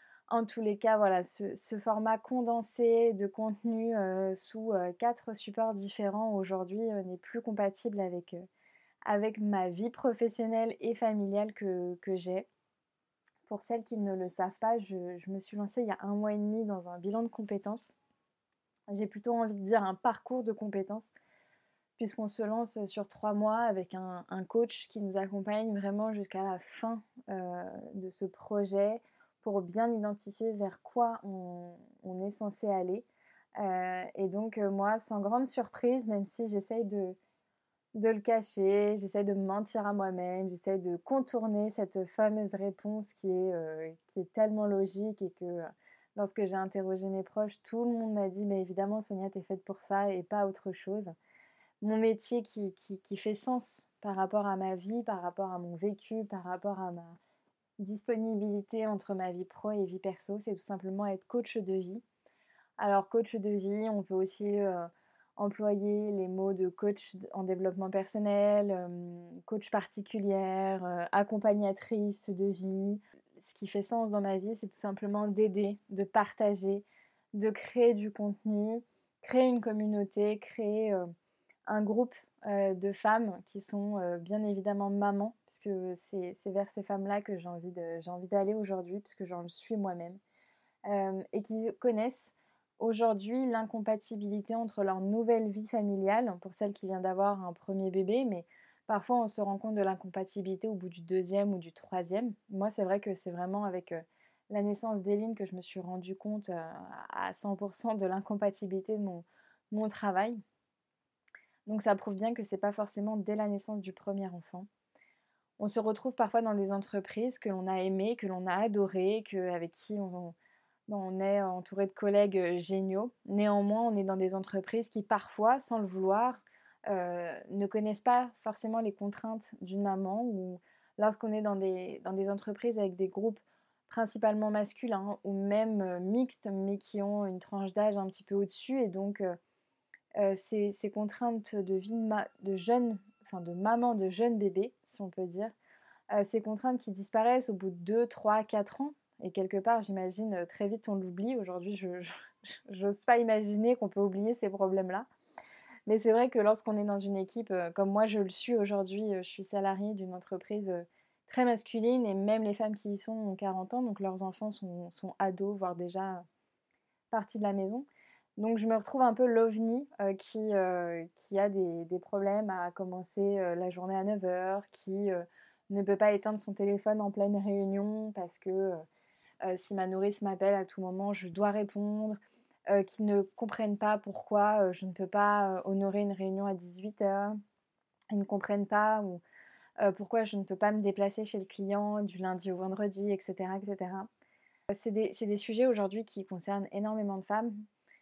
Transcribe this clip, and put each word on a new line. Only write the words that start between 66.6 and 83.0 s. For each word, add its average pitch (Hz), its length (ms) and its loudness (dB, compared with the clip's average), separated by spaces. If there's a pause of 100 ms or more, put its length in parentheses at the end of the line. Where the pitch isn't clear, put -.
coach 202 480 -2 (160)
en 196 100 -4
développement 190 480 0
personnel, 202 800 4
euh, 175 760 -6
coach 214 240 -4
particulière, 190 1120 0
euh, 175 280 -2
accompagnatrice 208 1200 2
de 190 160 0
vie. 190 540 -2 (400)
Ce - 140 -12
qui - 120 -10
fait 202 160 -2
sens 226 280 0
dans 208 100 2
ma 196 180 2
vie, 202 160 -4
c'est 214 140 -8
tout - 100 -18
simplement 208 480 -2
d'aider, 202 520 2 (100)
de 196 160 -2
partager, 202 800 2 (500)
de 208 160 2
créer 240 440 4
du 208 180 -2
contenu, 214 720 0 (400)
créer 254 260 6
une 247 140 2
communauté, 208 760 0
créer, 214 540 -2
euh, 180 140 0 (600)
un 214 160 0
groupe, 220 320 2 (300)
euh, 202 300 2
de 185 160 -2
femmes 208 560 2